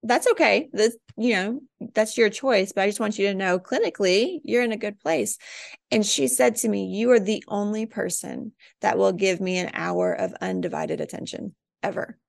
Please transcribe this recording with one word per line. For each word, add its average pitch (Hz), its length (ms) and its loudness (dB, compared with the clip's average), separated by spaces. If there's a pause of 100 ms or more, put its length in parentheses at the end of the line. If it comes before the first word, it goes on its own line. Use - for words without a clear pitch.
that's 240 240 2
okay. 285 440 4
This, 226 240 2 (200)
you 226 160 2
know, 208 280 -2 (340)
that's 214 240 0
your 226 100 6
choice, 202 440 2
but 196 100 0
I 196 60 2
just 208 120 -4
want 208 180 -2
you 196 100 2
to 196 60 -2
know 190 240 0
clinically, 247 840 0
you're 240 180 2
in 233 100 0
a 214 40 -4
good 208 240 -6
place." - 380 -2 (520)
And 220 160 2
she 262 220 0
said 247 280 2
to 233 120 -2
me, 202 180 -2
"You 208 260 0
are 233 80 6
the 202 280 -2
only 208 380 -4
person - 640 -8 (300)
that 208 160 2
will 196 140 4
give 185 280 0
me 185 180 -2
an 180 140 -4
hour 175 400 -2
of 185 300 -4
undivided 160 580 -4
attention - 560 -10 (260)
ever." 170 360 -4 (100)